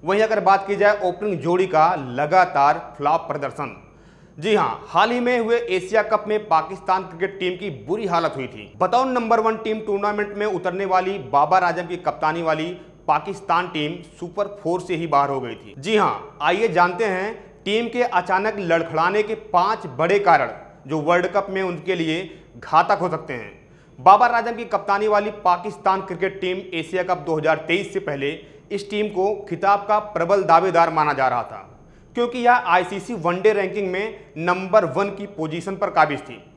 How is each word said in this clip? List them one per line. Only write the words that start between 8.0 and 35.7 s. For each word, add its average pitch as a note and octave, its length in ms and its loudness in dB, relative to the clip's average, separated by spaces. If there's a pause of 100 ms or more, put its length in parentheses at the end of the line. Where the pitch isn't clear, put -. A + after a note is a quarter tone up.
हालत E3 300 0
हुई C3 100 -6
थी। G#2 320 -16
बताओ G#3 260 2
नंबर A#3 360 0
वन A3 180 0
टीम A3 220 -4
टूर्नामेंट G#3 560 -4
में G#3 100 -2
उतरने F#3+ 400 -4
वाली F#3 300 0 (140)
बाबर D3+ 340 4
आजम E3+ 220 -2
की F3 120 -8
कप्तानी D#3+ 440 -2
वाली D#3+ 240 -2 (420)
पाकिस्तान E3+ 600 0
टीम D#3+ 280 -4 (220)
सुपर F3+ 300 -6 (140)
फ़ोर F3 180 -2
से F3+ 160 -4
ही E3 100 -4
बाहर C#3+ 240 2
हो C3+ 100 -2
गई A#2+ 140 -8
थी। G#2 240 -20
जी F#3+ 180 0
हां, E3+ 160 4 (300)
आइए F#3+ 280 2
जानते F3 360 2
हैं G3 260 -4 (320)
टीम A3+ 240 0
के A#3+ 140 -2
अचानक F#3+ 580 0
लड़खड़ाने E3+ 640 2
के G#3+ 120 -2
पांच G3+ 540 0
बड़े D#3+ 320 2
कारण D#3 320 4 (340)
जो D3+ 140 -2
वर्ल्ड F3 280 2
कप G3 220 0
में F#3+ 120 -2
उनके F3 320 -4
लिए E3 280 -2 (360)
घातक F3 420 2
हो F3+ 100 -2
सकते D#3 240 -8
हैं। G#2+ 260 -14 (380)
बाबर G#3+ 340 8
आजम A#3 240 -2
की A3+ 100 -8
कप्तानी G3+ 420 -2
वाली G#3 220 2 (120)
पाकिस्तान F#3+ 600 0
क्रिकेट F#3 380 -6
टीम F#3 180 -2 (160)
एशिया E3 300 -4
कप F3+ 160 -2
दो D#3 160 -2
हज़ार D#3 320 0
तेईस F#3 240 0
से F#3+ 80 -2
पहले C#3+ 400 -6 (300)
इस G3+ 200 -6
टीम G#3+ 180 -2
को F#3 160 -2 (220)
खिताब G3 340 2
का G#3+ 180 0
प्रबल F#3+ 460 0
दावेदार E3+ 460 6
माना D3+ 220 2
जा C3+ 160 0
रहा A#2+ 140 -2
था, A2 140 -12 (600)
क्योंकि A#3+ 220 -2
यह A#3+ 300 4
आईसीसी F#3 480 0
वनडे F3 360 2
रैंकिंग G3 380 -2
में G#3 480 -8
नंबर F3+ 480 2
वन G3 240 -2
की G3+ 180 -12
पोजीशन E3+ 480 -6